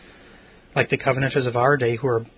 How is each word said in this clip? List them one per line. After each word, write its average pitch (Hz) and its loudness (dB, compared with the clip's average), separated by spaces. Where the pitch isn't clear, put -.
Like 131 0
the 135 0
Covenanters 131 0
of 120 -2
our 135 4
day, 120 0
who 131 -4
are 117 -2